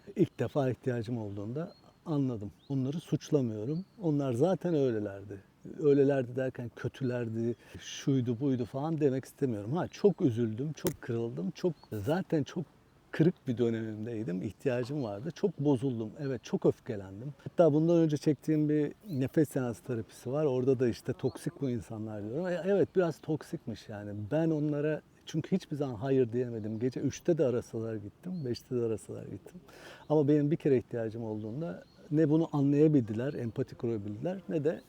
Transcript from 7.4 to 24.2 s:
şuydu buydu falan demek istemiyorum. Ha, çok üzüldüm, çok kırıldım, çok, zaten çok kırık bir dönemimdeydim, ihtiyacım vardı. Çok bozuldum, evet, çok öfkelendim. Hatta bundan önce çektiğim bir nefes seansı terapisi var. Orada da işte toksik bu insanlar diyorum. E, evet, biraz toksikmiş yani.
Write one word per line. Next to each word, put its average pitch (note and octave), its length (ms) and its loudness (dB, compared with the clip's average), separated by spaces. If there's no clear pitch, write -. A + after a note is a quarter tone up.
şuydu B2 600 0
buydu C3 260 0
falan D3 340 -4
demek C3+ 260 2
istemiyorum. A2+ 480 -4
Ha, D#3+ 140 -2
çok - 340 2
üzüldüm, A#2+ 520 0
çok - 280 -4
kırıldım, B2 500 -4
çok, F3 220 -2
zaten D#3 380 0
çok - 220 -6
kırık - 360 2
bir A#2 100 -2
dönemimdeydim, A2+ 840 -2
ihtiyacım B2+ 640 -4
vardı. A2 320 -6
Çok - 240 -4
bozuldum, B2+ 500 0
evet, C3+ 240 -6
çok - 220 -2
öfkelendim. A2 680 -4
Hatta D#3+ 300 4
bundan E3 240 6
önce D#3 200 4
çektiğim D3+ 520 0
bir D3+ 240 0
nefes C#3 400 0
seansı B2 340 -4
terapisi A#2+ 480 -8
var. D3+ 140 0
Orada B2+ 340 4
da C3 80 2
işte A#2 260 -4
toksik - 480 -6
bu C#3 80 -2
insanlar G#2+ 540 -6
diyorum. C#3 240 -4
E, F3 180 -4
evet, F#3+ 300 4
biraz F3 240 2
toksikmiş - 680 -8
yani. G#2 220 -10